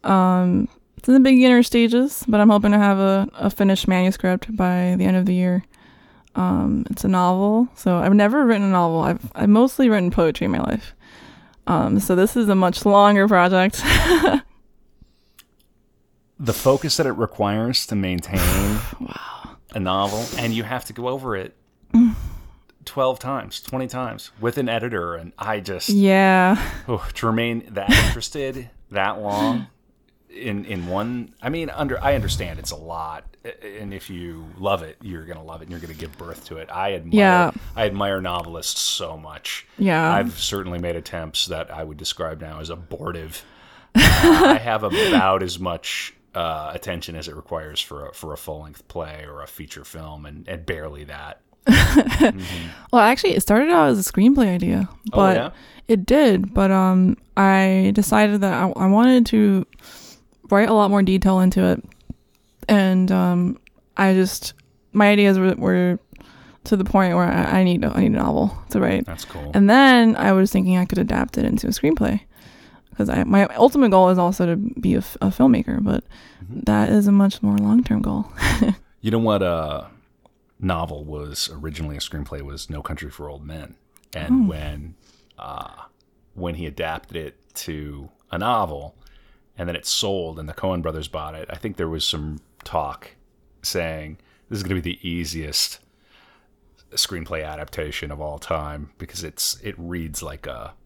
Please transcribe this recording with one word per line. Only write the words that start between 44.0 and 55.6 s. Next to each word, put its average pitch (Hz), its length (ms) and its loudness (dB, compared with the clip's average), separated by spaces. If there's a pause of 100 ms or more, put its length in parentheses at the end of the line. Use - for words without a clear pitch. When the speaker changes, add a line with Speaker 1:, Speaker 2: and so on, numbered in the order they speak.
Speaker 2:
I - 20 -2
have 110 260 -2
about 95 600 2
as 87 160 -8
much, - 540 -8 (200)
uh, 78 400 -6
attention 85 420 -10
as 78 140 -12
it 76 60 -16
requires 78 440 -12
for 71 300 -12
a, - 40 -20
for 78 200 -14
a 76 40 -12
full-length 76 520 -16
play 76 360 -12
or 71 160 -18
a 69 60 -16
feature - 380 -18
film, 76 400 -16
and, 76 240 -18
and 82 160 -12
barely 76 400 -12
that. 73 340 -18 (120)
Speaker 1:
<laughs> - 160 -4
Speaker 2:
Mm-hmm. 233 1000 4 (240)
Speaker 1:
Well, 240 100 6
actually, 262 340 4
it 196 60 0
started 254 280 2
out 320 200 4
as 220 160 2
a - 60 -8
screenplay 240 420 4
idea, 180 360 -2 (240)
Speaker 2:
Oh, - 40 -6
Speaker 1:
but 190 200 6
Speaker 2:
yeah? 139 120 -4 (380)